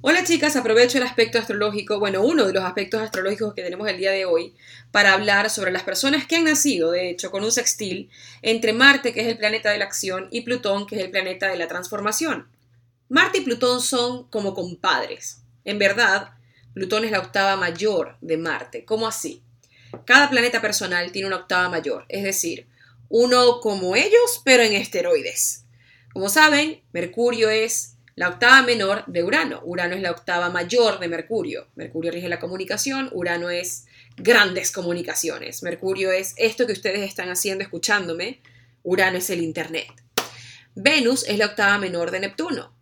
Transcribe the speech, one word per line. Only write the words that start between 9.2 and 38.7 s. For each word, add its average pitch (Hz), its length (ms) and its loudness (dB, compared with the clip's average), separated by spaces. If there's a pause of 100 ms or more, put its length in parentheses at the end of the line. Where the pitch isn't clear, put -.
es 226 60 -2
el 226 100 -2
planeta 214 340 0
de 208 60 0
la 202 80 -2
acción, 190 460 -6
y 233 100 -6
Plutón, 214 460 -2
que 202 100 -10
es 190 60 -4
el 180 80 -6
planeta 185 400 -2
de 180 80 -6
la 170 100 -4
transformación. 202 800 -4 (600)
Marte 370 300 2
y - 20 -
Plutón 247 400 0
son 247 480 -4
como 202 240 -4
compadres. 175 880 -4 (240)
En 208 120 -4
verdad, 202 520 2 (420)
Plutón 214 320 -2
es 220 60 -2
la 202 80 0
octava 196 380 0
mayor 180 680 -2
de 160 160 -2
Marte. 156 480 -8
¿Cómo 220 200 -2
así? - 360 -8 (640)
Cada 277 240 6
planeta 240 320 0
personal 180 500 -2
tiene 196 160 -6
una 190 80 -4
octava 180 320 -2
mayor, 156 400 -4
es 196 160 -6
decir, 190 420 -4 (440)
uno 247 500 6
como 196 340 -2
ellos, 415 480 4
pero 254 200 6
en 214 100 4
esteroides. 170 960 -2 (480)
Como 196 160 -4
saben, 302 520 4 (100)
Mercurio 220 580 0
es 220 420 -2 (240)
la 175 140 -2
octava 254 320 8
menor 214 440 0
de 175 160 -2
Urano. 214 400 0
Urano 175 320 -6
es 190 80 -6
la 180 80 -2
octava 175 400 -2
mayor 190 480 2
de 180 80 -6
Mercurio. 165 680 -6
Mercurio 165 340 -6
rige 175 180 -8
la 170 120 -4
comunicación, 208 720 -6
Urano 175 360 -4
es 175 360 -6 (320)
grandes 196 560 2
comunicaciones. 175 880 -6
Mercurio 190 480 -2
es 190 260 -2
esto 226 300 0
que 214 60 -4
ustedes 196 360 -4
están 180 200 -8
haciendo 190 340 -4
escuchándome, 185 800 -4 (400)